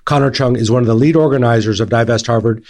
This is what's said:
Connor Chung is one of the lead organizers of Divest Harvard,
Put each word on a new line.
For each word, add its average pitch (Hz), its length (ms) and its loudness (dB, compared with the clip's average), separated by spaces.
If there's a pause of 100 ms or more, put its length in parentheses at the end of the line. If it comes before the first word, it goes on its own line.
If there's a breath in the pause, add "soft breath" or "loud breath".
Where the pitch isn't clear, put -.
Connor 139 260 0
Chung 127 240 -2
is 113 160 -2
one 123 100 2
of 113 60 0
the 113 80 2
lead 147 200 2
organizers 117 640 0
of 110 120 -2
Divest 117 340 0
Harvard, 113 440 -2